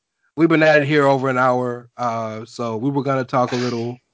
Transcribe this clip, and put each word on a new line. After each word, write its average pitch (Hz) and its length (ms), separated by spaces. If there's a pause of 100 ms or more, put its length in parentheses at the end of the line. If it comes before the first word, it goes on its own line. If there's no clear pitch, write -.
(360)
We've 165 120
been 160 140
at 156 200
it 139 60
here 147 180
over 135 220
an 127 100
hour, 123 580
uh, 113 480
so 117 320
we 123 140
were 139 140
gonna 135 200
talk 123 280
a 131 40
little. 120 420 (160)